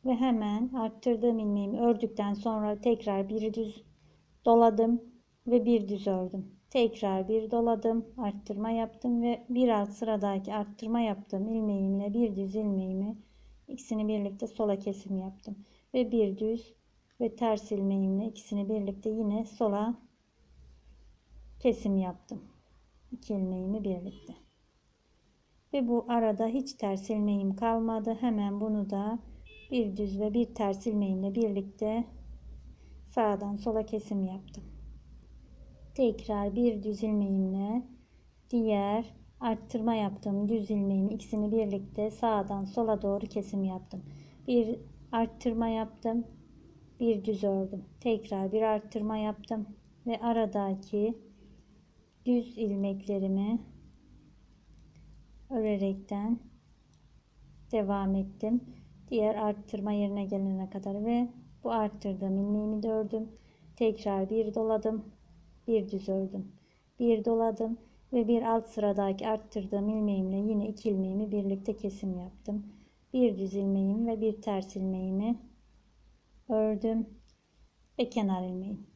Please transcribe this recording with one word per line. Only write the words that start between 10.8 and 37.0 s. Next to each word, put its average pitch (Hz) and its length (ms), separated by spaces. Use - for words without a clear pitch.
yaptığım 202 480
ilmeğimle 202 680
bir 226 220
düz 196 180
ilmeğimi 202 600
ikisini 220 400
birlikte 208 380
sola 208 320
kesim 196 380
yaptım. 190 400
Ve 247 180
bir 202 260
düz 220 360
ve 226 160
ters 214 360
ilmeğimle 196 540
ikisini 202 420
birlikte 202 420
yine 214 340
sola 214 500
kesim 208 360
yaptım. 185 480
İki 220 220
ilmeğimi 190 500
birlikte. 190 500
Ve 254 140
bu 233 200
arada 226 380
hiç 262 260
ters 196 380
ilmeğim 202 460
kalmadı. 226 640
Hemen 208 400
bunu 208 300
da 208 280
bir 214 260
düz 196 240
ve 214 140
bir 233 200
ters 196 320
ilmeğimle 196 480
birlikte 214 680
sağdan 202 480
sola 220 300
kesim 208 380
yaptım. - 400
Tekrar 214 600
bir 226 260
düz 208 200